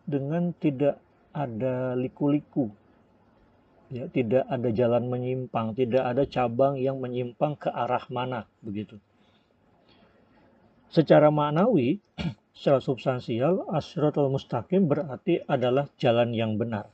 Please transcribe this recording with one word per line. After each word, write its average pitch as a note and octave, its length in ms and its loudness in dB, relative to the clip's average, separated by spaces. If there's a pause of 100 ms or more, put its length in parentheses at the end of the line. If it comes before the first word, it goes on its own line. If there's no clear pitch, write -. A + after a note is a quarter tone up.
dengan D3+ 560 -2
tidak C#3+ 400 0 (320)
ada B2+ 640 -4
liku-liku. C#3+ 720 -2 (1300)
Ya, C3 160 -10
tidak B2+ 400 2
ada A#2+ 240 0
jalan A#2+ 320 2
menyimpang, B2 720 -4
tidak B2+ 240 2
ada B2+ 240 0
cabang B2+ 560 0
yang C3+ 160 -2
menyimpang B2 560 -4
ke - 160 -6
arah B2 400 -2
mana, B2 480 -6
begitu. G#2+ 400 -10 (1900)
Secara D3+ 400 6
maknawi, D3+ 720 2 (240)
<clears throat> - 320 -10
secara C#3 240 4
substansial, C3 880 -2
as-siratal D3+ 640 0
mustaqim C#3+ 560 0
berarti D3 560 -2
adalah C3 480 0
jalan A#2+ 400 2
yang A2 240 -2
benar. A2 360 -4